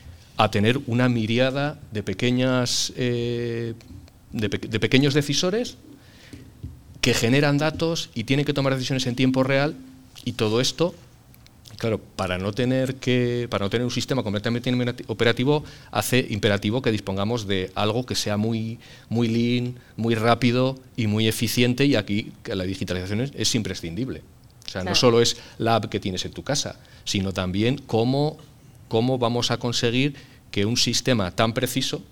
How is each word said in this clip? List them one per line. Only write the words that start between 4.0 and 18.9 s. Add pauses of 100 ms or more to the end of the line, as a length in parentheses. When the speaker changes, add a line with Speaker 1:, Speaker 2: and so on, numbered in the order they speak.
Speaker 1:
de
pe-,
de
pequeños
decisores (1200)
que
generan
datos
y
tienen
que
tomar
decisiones
en
tiempo
real, (480)
y
todo
esto, (840)
claro,
para
no
tener
que,
para
no
tener
un
sistema
completamente (380)
operativo, (260)
hace
imperativo
que
dispongamos
de
algo
que
sea
muy, (300)